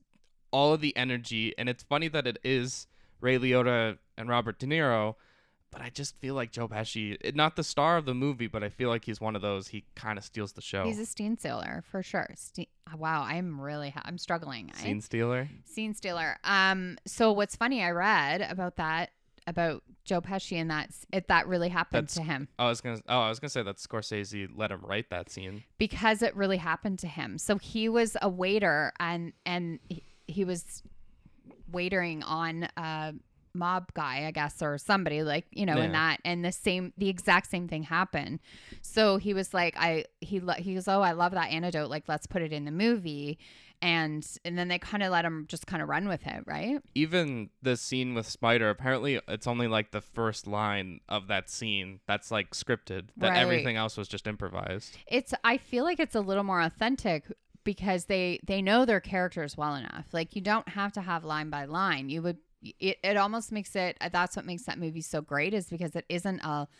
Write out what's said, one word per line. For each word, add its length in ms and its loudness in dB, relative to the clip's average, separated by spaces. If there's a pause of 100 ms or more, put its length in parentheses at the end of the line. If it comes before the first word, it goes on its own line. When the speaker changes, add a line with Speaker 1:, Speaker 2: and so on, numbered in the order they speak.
(520)
Speaker 1:
all 220 6
of 60 2
the 160 0
energy. 600 -2
And 100 0
it's 160 -4
funny 240 0
that 180 -2
it 160 -2
is 460 -2 (320)
Ray 180 4
Liotta 600 4 (200)
and 100 -6
Robert 300 0
De 80 -6
Niro, 480 4 (560)
but 100 -14
I 100 -10
just 260 -8
feel 180 -6
like 160 -2
Joe 160 -4
Pesci, 560 -4
eh, 100 -2
not 220 2
the 80 -2
star 340 4
of 80 0
the 100 0
movie, 340 0
but 160 -4
I 40 -2
feel 200 -2
like 160 0
he's 160 -6
one 160 -2
of 60 -4
those, 260 0
he 160 -10 (100)
kinda 260 -6
steals 340 -6
the 60 -16
show. 240 -2
Speaker 2:
He's 140 -2
a 80 -6
scene 320 -4
stealer, 500 -6
for 140 -6
sure. 320 -2
Ste-, 320 -12 (300)
wow, 260 0
I'm 380 -4
really, 300 -6
ha-, 140 -10
I'm 140 -8
struggling. 560 -4
I 40 -14
Speaker 1:
Scene 220 -2
stealer? 480 0 (160)
Speaker 2:
Scene 300 -6
stealer. 480 -4
Um, 640 4
so 240 6
what's 240 2
funny, 300 0
I 80 2
read 480 4
about 380 -4
that, 320 0 (360)
about 380 0 (200)
Joe 160 0
Pesci 360 -4
and 160 0
that, 160 -2
s-, 240 -16
it, 160 0
that 180 8
really 220 2
happened 400 2
Speaker 1:
That's 80 -6
Speaker 2:
to 80 -2
him. 240 -2 (100)
Speaker 1:
I 100 4
was 120 2
gonna, 180 -4 (100)
oh, 120 6
I 80 4
was 100 -2
gonna 120 -6
say 120 0
that 140 -4
Scorsese 800 -6
let 160 -2
him 120 -6
write 260 -4
that 200 -6
scene. 320 -10 (160)
Speaker 2:
Because 440 4
it 120 2
really 220 2
happened 420 -2
to 80 -8
him. 320 -8
So 200 2
he 300 -2
was 320 4
a 80 2
waiter 720 2
and, 340 -2 (140)
and 320 -2 (100)
he, 140 -10 (240)
he 180 -2
was 380 -4 (880)
waitering 540 0
on 520 -2
a 380 -4 (380)
mob 420 0
guy, 320 -2
I 40 -2
guess, 320 -2
or 160 0
somebody, 460 2
like, 260 0
you 160 -2
know, 120 4
in 120 4
Speaker 1:
Yeah. 20 0
Speaker 2:
that, 320 2
and 200 -2
the 80 0
same, 440 -2
the 120 2
exact 400 4
same 180 -2
thing 160 -4
happened. 560 -2 (420)
So 360 4
he 180 0
was 180 -2
like, 240 2
I, 280 2 (160)
he 180 -4
lo-, 160 0
he 200 -2
goes, 120 -2
"Oh, 160 6
I 100 6
love 200 2
that 180 0
anecdote. 400 0
Like, 180 -4
let's 200 -4
put 140 -2
it 100 -4
in 120 -4
the 60 -6
movie." 680 0 (440)
And, 420 2 (200)
and 140 -4
then 100 0
they 100 2
kinda 320 -2
let 140 4
him 240 -4
just 180 -8
kinda 180 -4
run 220 -2
with 220 -4
it, 180 -8
right? 340 -4 (140)
Speaker 1:
Even 560 0 (120)
the 140 2
scene 380 -2
with 140 -2
Spider, 420 4
apparently 560 0
it's 220 -6
only, 180 0
like, 240 0
the 120 -4
first 440 -4
line 640 -2
of 180 -2
that 240 -2
scene 560 -4
that's, 240 -2
like, 220 0
scripted, 640 -4
that 140 4
Speaker 2:
Right. 80 6
Speaker 1:
everything 380 4
else 200 -2
was 100 -4
just 220 -8
improvised. 680 -6 (120)
Speaker 2:
It's, 340 0
I 140 4
feel 280 -2
like 140 0
it's 160 0
a 60 2
little 240 0
more 160 2
authentic 640 0 (400)
because 400 0
they, 420 2
they 160 0
know 220 6
their 160 4
characters 560 -2
well 180 -2
enough. 380 -8
Like, 240 -4
you 60 -4
don't 260 0
have 240 -4
to 80 -6
have 240 -2
line 260 -2
by 140 -4
line. 460 0
You 120 -2
would, 160 0 (240)
it, 400 -2
it 140 4
almost 360 2
makes 240 -6
it, 260 0
uh, 80 -4
that's 260 0
what 80 -6
makes 200 -8
that 140 -6
movie 240 -4
so 200 -4
great, 320 0
is 160 -4
because 260 -6
it 140 -4
isn't 300 -2
a 280 -2 (120)